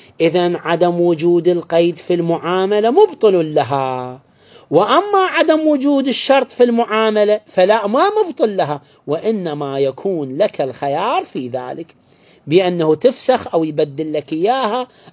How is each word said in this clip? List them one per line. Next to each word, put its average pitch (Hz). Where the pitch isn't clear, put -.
إذن 175
عدم 170
وجود 175
القيد 170
في -
المعاملة 180
مبطل 220
لها، 131
وأما 285
عدم 320
وجود 277
الشرط 262
في -
المعاملة 220
فلا، 202
ما 285
مبطل 330
لها، 147
وإنما 151
يكون 139
لك 190
الخيار 185
في 131
ذلك، 127
بأنه 170
تفسخ 247
أو 165
يبدل 151
لك 151
إياها 233